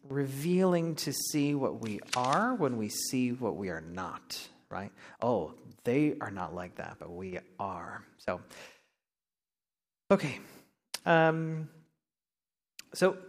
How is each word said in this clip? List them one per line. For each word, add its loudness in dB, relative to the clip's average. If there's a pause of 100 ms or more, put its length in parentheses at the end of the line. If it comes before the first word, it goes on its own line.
revealing 2
to -2
see 2
what 0
we -4 (160)
are 2
when 2
we -2
see 0
what -2
we -4
are -6
not, -10 (320)
right? -8 (300)
Oh, 2 (300)
they 4
are -4
not -6
like -8
that, -10
but -12
we -8 (200)
are. -6 (140)
So, -4 (1700)
okay. 4 (680)
Um, 4 (1200)
so 4 (120)